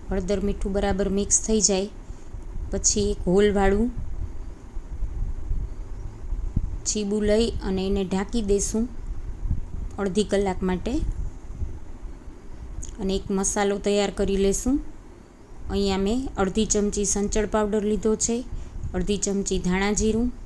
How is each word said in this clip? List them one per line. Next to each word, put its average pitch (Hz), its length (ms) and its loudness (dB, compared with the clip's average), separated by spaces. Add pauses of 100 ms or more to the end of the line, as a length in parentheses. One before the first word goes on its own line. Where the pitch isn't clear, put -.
હળદર 190 360 0
મીઠું 202 320 -2
બરાબર 196 360 2
મિક્સ 196 320 2
થઈ 220 200 2
જાય 202 280 4 (800)
પછી 202 440 2
એક - 160 -2
હોલવાળું 202 640 4 (3000)
છીબું 208 400 0
લઈ 214 220 6 (180)
અને 190 220 2
એને 196 180 2
ઢાંકી 190 380 0
દેશું 202 420 2 (1120)
અડધી 196 320 2
કલાક 196 320 2
માટે 185 320 0 (2000)
અને 190 160 -2
એક 190 160 -2
મસાલો 202 480 2
તૈયાર 202 340 2
કરી 196 240 0
લેશું. 196 400 2 (920)
અહીંયા 196 300 2
મેં 208 220 2 (160)
અડધી 196 300 2
ચમચી 208 400 2
સંચળ 202 400 2
પાવડર 214 360 2
લીધો 214 340 2
છે, 233 200 0 (560)
અડધી 185 260 0
ચમચી 196 400 0
ધાણા 185 340 2
જીરું 220 360 2 (180)